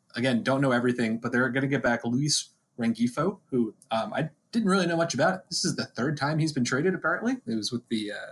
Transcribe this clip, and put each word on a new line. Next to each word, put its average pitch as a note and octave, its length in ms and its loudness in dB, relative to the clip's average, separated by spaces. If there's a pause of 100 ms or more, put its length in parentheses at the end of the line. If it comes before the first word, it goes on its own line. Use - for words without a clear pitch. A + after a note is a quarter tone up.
(160)
again, A#2+ 280 0
don't C3+ 180 2
know C3+ 100 4
everything, A#2+ 480 2
but A#2+ 120 -4
they're B2+ 180 2
gonna C3+ 180 0
get C3+ 140 0
back A#2+ 220 2
Luis C3 460 -2 (300)
Rengifo, A#2+ 600 0 (100)
who, A2+ 240 0 (160)
um, A2+ 240 -2
I D3+ 160 -2 (220)
didn't A3 180 0
really F#3 180 4
know E3+ 100 0
much E3 160 0
about. D#3+ 360 0
This - 140 -4
is D3+ 120 -2
the A#2+ 100 -4
third C#3+ 320 -4
time D3+ 220 0
he's D3+ 140 0
been C3 100 0
traded, D3+ 320 2
apparently. F#3+ 500 -2
It A2+ 100 -4
was G#2 160 -4
with A#2+ 180 -6
the, G#2 220 -2
uh, G2 40 -8 (160)